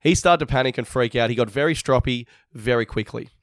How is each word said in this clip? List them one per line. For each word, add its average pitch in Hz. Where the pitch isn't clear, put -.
He 165
started 170
to -
panic 131
and 120
freak 123
out. 117
He 117
got 117
very 147
stroppy 123
very 117
quickly. 117